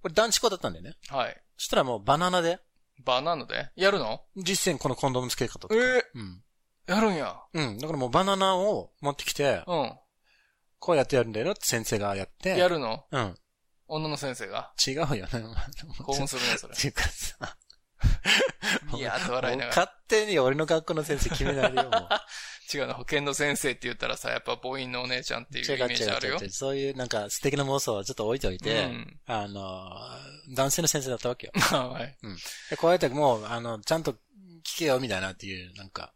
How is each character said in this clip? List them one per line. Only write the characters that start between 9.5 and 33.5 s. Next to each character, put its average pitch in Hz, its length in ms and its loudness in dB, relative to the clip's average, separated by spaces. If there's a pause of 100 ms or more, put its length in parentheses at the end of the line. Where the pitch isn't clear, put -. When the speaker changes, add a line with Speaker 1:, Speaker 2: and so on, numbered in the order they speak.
Speaker 2:
う 180 100 0
ん。 123 220 -2 (800)
Speaker 1:
こ - 140 0
う 160 40 6
や 135 60 6
っ 123 40 2
て 139 100 2
や 123 60 6
る 113 60 0
ん 110 40 -8
だ 107 80 -2
よ 165 120 0
っ - 20 -2
て - 120 -6
先 113 180 0
生 113 140 0
が 101 180 0
や 98 80 -4
っ - 40 -12
て。 185 280 -2
Speaker 2:
や 180 120 6
る 170 100 2
の？ 110 320 -4
Speaker 1:
う 147 80 -2
ん。 101 200 -2 (480)
Speaker 2:
女 156 220 -4
の 147 80 -2
先 135 180 -4
生 107 140 -8
が？ - 240 -8 (140)
Speaker 1:
違 135 60 -2
う - 40 -4
よ 131 300 0
ね。 - 20 -6 (760)
Speaker 2:
興 139 100 -2
奮 139 140 -2
す 131 80 -4
る 123 60 -2
ね、 117 140 2
そ - 120 -10
れ。 - 60 -14
Speaker 1:
っ - 60 -4
て 143 60 2
い 143 40 2
う - 20 -18
か - 100 -2
さ。 - 540 -4 (1400)
Speaker 2:
い 143 40 -4
や 113 160 -2
ー 131 60 -2
っ - 40 -4
て - 40 -2
笑 127 240 0
い - 20 -2
な 131 100 -2
が 120 40 -4
ら。 - 60 2
Speaker 1:
も 175 60 6
う 196 40 4
勝 - 40 -18 (180)
手 214 180 4
に 190 120 4
俺 131 180 6
の 156 100 0
学 160 220 2
校 175 60 0
の 156 100 0
先 143 160 0
生 - 100 4
決 143 140 -2
め 175 80 0
な 135 160 4
い 127 40 2
で 247 60 2
よ、 233 60 4
も - 60 -4
う。 226 180 0 (300)
Speaker 2:
<laughs> - 360 -12
違 143 60 -2
う 127 60 0
な、 123 80 -4
保 - 100 -10
健 143 200 0
の 143 100 0
先 147 220 2
生 139 160 0
っ - 20 -2
て - 80 -12
言 120 100 -4
っ - 40 -8
た 120 120 -2
ら 117 80 0
さ、 123 140 -4
や 120 80 0
っ - 40 -4
ぱ 120 140 -2
母 127 140 -8
音 131 200 -6
の 123 120 -4
お 127 40 -6
姉 127 160 -2
ち 123 120 -4
ゃ 117 60 -4
ん 120 40 -14
っ - 20 -18
て 131 120 -8
い 123 40 -4
う - 20 -4
イ 143 140 0
メ 123 80 2
ー 127 80 0
ジ 117 160 0
あ 123 80 0
る 127 100 -2
よ。 135 60 -2
Speaker 1:
違 170 40 -2
う - 20 -4
違 - 0 -
う - 0 -
違 - 20 -8
う - 20 -8
違 - 20 -8
う。 95 40 -8
そ 135 220 -4
う 139 40 -2
い 139 140 -2
う 135 60 -8
な 127 80 -4
ん 120 40 -8
か 104 220 -4
素 - 120 -6
敵 143 140 2
な 143 80 0
妄 139 140 0
想 127 160 0
は 98 100 -4
ち 127 80 -8
ょ - 0 -
っ - 20 -6
と 107 120 -2
置 117 100 2
い 135 40 -4
と 104 120 0
い 90 60 -6
て、 107 260 0
Speaker 2:
う - 40 -2
ん。 - 380 -10
Speaker 1:
あ 107 200 -2
の、 95 540 -10 (540)
男 135 160 2
性 175 120 0
の 156 60 4
先 147 140 0
生 131 80 -4
だ 120 60 -2
っ - 20 -8
た 123 100 -2
わ 123 80 -2
け - 100 -14
よ。 - 80 -16
Speaker 2:
<laughs> 185 60 2
は 127 400 2
い。 127 220 -8
Speaker 1:
う 110 60 -12
ん。 95 80 -10 (340)
で、 156 60 -2
こ 165 120 4
う - 20 8
や 180 60 6
っ - 20 2
て 156 100 2
も 131 300 4
う、 107 80 -8
あ 117 140 -4